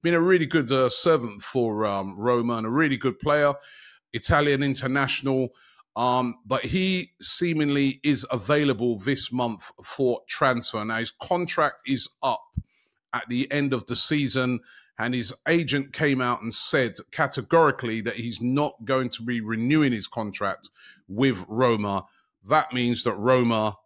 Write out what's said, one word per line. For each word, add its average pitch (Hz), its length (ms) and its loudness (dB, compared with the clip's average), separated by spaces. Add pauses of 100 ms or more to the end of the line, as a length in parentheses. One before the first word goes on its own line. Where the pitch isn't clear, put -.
Been 170 120 2
a 165 60 4
really 175 260 4
good, 139 280 0
uh, 131 160 4
servant 117 520 0
for, 110 440 0
um, 98 320 -2
Roma 120 400 0
and 110 100 -4
a - 20 -4
really 139 280 2
good 127 200 -2
player, 147 360 2 (580)
Italian 143 500 2
international. 135 920 -2 (400)
Um, 123 500 0
but 120 200 -2
he 185 560 -2
seemingly 143 840 0
is 139 260 0
available 123 720 0
this 127 320 -2
month 120 400 -4 (100)
for 123 460 -2
transfer. 120 560 0
Now, 113 140 -4
his 113 140 -4
contract 170 640 -2 (120)
is 131 220 -2 (120)
up 127 220 -2 (680)
at 120 160 -4
the 123 240 -2
end 143 180 0
of 123 140 -2
the 123 100 -4
season. 127 640 0 (400)
And 120 140 -2
his 120 200 -4 (140)
agent 143 440 0
came 139 300 0
out 123 200 0
and 117 120 -6
said 127 420 0 (160)
categorically 135 920 2
that 104 140 -4
he's 113 260 -8
not 135 340 0 (100)
going 131 240 0
to 113 140 -10
be 120 180 -2
renewing 120 500 2
his 104 160 -4
contract 101 640 -6 (380)
with 104 400 0
Roma. 104 580 0 (420)
That 143 260 2
means 120 300 0
that 107 120 0
Roma 113 600 2 (100)